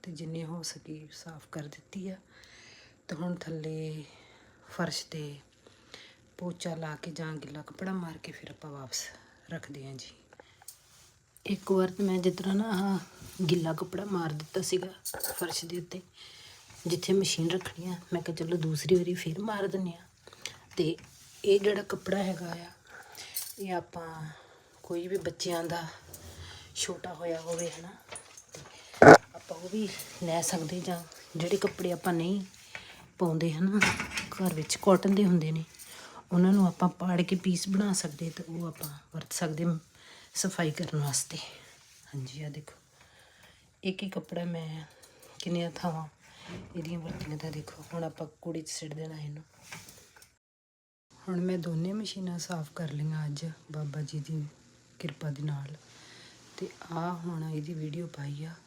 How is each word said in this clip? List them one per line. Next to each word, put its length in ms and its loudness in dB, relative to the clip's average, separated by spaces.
ਤੇ 100 -12
ਜਿੰਨੇ 340 -6
ਹੋ 180 -8
ਸਕੇ 500 -12
ਸਾਫ਼ 380 -18
ਕਰ 160 -6
ਦਿੱਤੀ 420 -10
ਆ। 80 -8
ਤੇ 80 -6
ਹੁਣ 200 -2
ਥੱਲੇ 680 -6
ਫਰਸ਼ 360 -4
'ਤੇ 300 -10
ਪੋਚਾ 380 -6
ਲਾ 200 -6
ਕੇ 160 -10
ਜਾਂ 220 -6
ਗਿੱਲਾ 280 -10
ਕੱਪੜਾ 320 -8
ਮਾਰ 240 -6
ਕੇ 140 -14
ਫਿਰ 200 -14
ਆਪਾਂ 200 -14
ਵਾਪਸ 320 -8
ਰੱਖਦੇ 380 -10
ਹਾਂ 60 -12
ਜੀ। 140 -14
ਇੱਕ 260 -2
ਵਾਰ 180 6
ਤਾਂ 160 0
ਮੈਂ 140 4
ਜਿਸ 160 4
ਤਰ੍ਹਾਂ 200 0
ਨਾ 140 2
ਆਹ 280 2
ਗਿੱਲਾ 280 4
ਕੱਪੜਾ 320 -4
ਮਾਰ 280 -2
ਦਿੱਤਾ 280 -4
ਸੀਗਾ 260 0
ਫਰਸ਼ 520 -4
ਦੇ 120 -6
ਉੱਤੇ, 240 -8
ਜਿੱਥੇ 260 2
ਮਸ਼ੀਨ 380 4
ਰੱਖਣੀ 360 -4
ਆ, 80 -4
ਮੈਂ 80 0
ਕਿਹਾ 140 -4
ਚਲੋ 220 0
ਦੂਸਰੀ 380 4
ਵਾਰੀ 180 4
ਫਿਰ 260 -2
ਮਾਰ 280 -2
ਦਿੰਦੇ 240 -2
ਹਾਂ। 160 -16
ਤੇ 180 2
ਇਹ 160 8
ਜਿਹੜਾ 240 2
ਕੱਪੜਾ 340 0
ਹੈਗਾ 340 -2
ਆ, 200 -10
ਇਹ 140 -4
ਆਪਾਂ 500 -6
ਕੋਈ 240 -4
ਵੀ 100 0
ਬੱਚਿਆਂ 460 -2
ਦਾ 200 -2
ਛੋਟਾ 380 -4
ਹੋਇਆ 280 -4
ਹੋਵੇ, 280 -4
ਹੈ 120 -12
ਨਾ, 120 -14
ਆਪਾਂ 220 -10
ਉਹ 120 -10
ਵੀ 180 -2
ਲੈ 180 0
ਸਕਦੇ। 380 -2
ਜਾਂ 240 -4
ਜਿਹੜੇ 200 0
ਕੱਪੜੇ 340 0
ਆਪਾਂ 220 0
ਨਹੀਂ 300 2
ਪਾਉਂਦੇ, 360 2
ਹੈ 60 -4
ਨਾ, 200 4
ਘਰ 220 0
ਵਿੱਚ 220 -2
ਕਾਟਨ 400 8
ਦੇ 100 8
ਹੁੰਦੇ 260 6
ਨੇ, 120 -2
ਉਹਨਾਂ 220 8
ਨੂੰ 140 8
ਆਪਾਂ 220 4
ਪਾੜ 320 2
ਕੇ 140 2
ਪੀਸ 340 2
ਬਣਾ 240 4
ਸਕਦੇ, 360 -2
ਤੇ 140 -10
ਉਹ 240 -6
ਆਪਾਂ 220 -8
ਵਰਤ 180 -8
ਸਕਦੇ 320 0
ਸਫਾਈ 380 2
ਕਰਨ 280 0
ਵਾਸਤੇ। 380 0
ਹਾਂਜੀ, 380 -8
ਆਹ 60 -6
ਦੇਖੋ, 260 -14
ਇੱਕ 200 -2
ਹੀ 60 -4
ਕੱਪੜਾ 360 -4
ਮੈਂ 380 -4
ਕਿੰਨੀਆਂ 320 0
ਥਾਵਾਂ 360 -2
ਇਹਦੀਆਂ 240 -4
ਵਰਤੀਆਂ, 380 -6
ਤਾਂ 140 -6
ਦੇਖੋ। 320 -10
ਹੁਣ 100 -4
ਆਪਾਂ 240 -6
ਕੂੜੇ 200 -4
'ਚ 80 -10
ਸਿੱਟ 240 -8
ਦੇਣਾ 260 -8
ਇਹਨੂੰ। 240 -8
ਹੁਣ 280 -2
ਮੈਂ 160 2
ਦੋਨੇ 360 0
ਮਸ਼ੀਨਾਂ 460 -4
ਸਾਫ਼ 360 -4
ਕਰ 160 -4
ਲਈਆਂ 340 -2
ਅੱਜ 200 -4
ਬਾਬਾ 300 -4
ਜੀ 180 -4
ਦੀ 260 -4
ਕਿਰਪਾ 300 -6
ਦੇ 140 -6
ਨਾਲ। 320 -4
ਤੇ 120 -6
ਆਹ 240 -2
ਹੁਣ 280 -4
ਇਹਦੀ 300 -4
ਵੀਡੀਓ 340 -6
ਪਾਈ 360 -8
ਆ। 100 -10